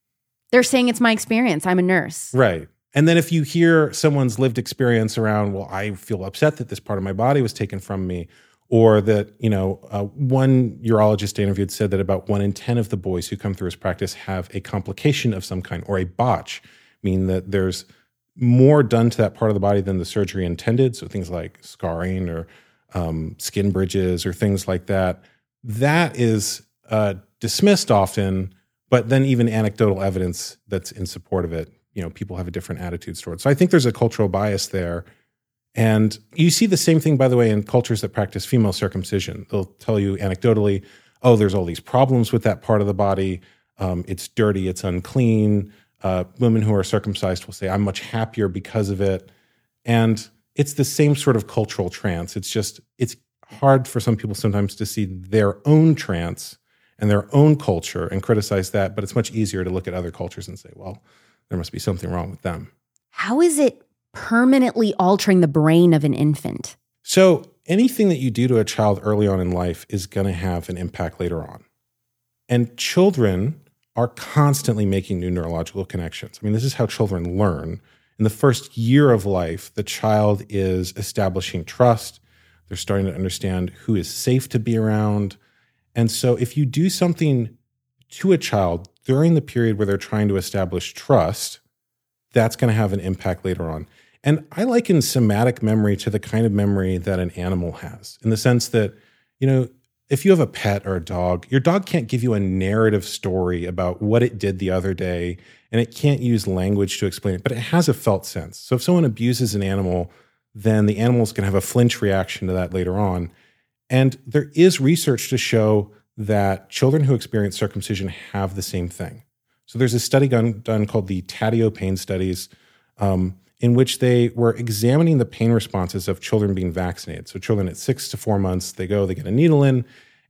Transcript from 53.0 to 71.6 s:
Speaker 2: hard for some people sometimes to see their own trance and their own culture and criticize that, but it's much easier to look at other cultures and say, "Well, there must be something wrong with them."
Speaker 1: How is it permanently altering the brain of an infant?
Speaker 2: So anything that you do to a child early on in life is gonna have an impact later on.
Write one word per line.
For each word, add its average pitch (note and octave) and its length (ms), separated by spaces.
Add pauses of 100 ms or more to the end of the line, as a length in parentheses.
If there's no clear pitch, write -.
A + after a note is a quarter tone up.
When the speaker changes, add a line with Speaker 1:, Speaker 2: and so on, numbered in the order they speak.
Speaker 2:
hard C3+ 400
for B2 120
some A2 160
people G#2 200
sometimes G2+ 400
to G#2+ 100
see G#2 200
their F#2+ 520 (100)
own D#3 280
trance - 640 (400)
and G#2+ 100
their G2+ 260
own D3+ 200
culture F2 500
and F#2+ 160
criticize G2+ 480
that, G2 240
but G#2 100
it's - 120
much A2+ 160
easier G2 320
to F2+ 80
look F#2 160
at F2+ 80
other F2 160
cultures F#2 360
and F2+ 120
say, - 160
"Well, F#2+ 260 (480)
there - 80
must E2 140
be - 80
something F#2 320
wrong F2+ 180
with - 140
them." E2 280 (380)
Speaker 1:
How A#3+ 320
is E4 160
it C#4+ 220 (360)
permanently A#3+ 840
altering F#3+ 420
the E3 60
brain D#3+ 440
of D3+ 120
an D3 100
infant? - 640 (240)
Speaker 2:
So F#3 480 (160)
anything G#3+ 440
that D3+ 100
you C3 100
do A#2 180
to A#2+ 120
a G#2+ 40
child G#2 380
early G#2 260
on F#2+ 120
in F2+ 100
life F2+ 400
is F#2 160
gonna G2 280
have F2 360
an F2+ 80
impact F2 420
later E2+ 240
on. - 200 (840)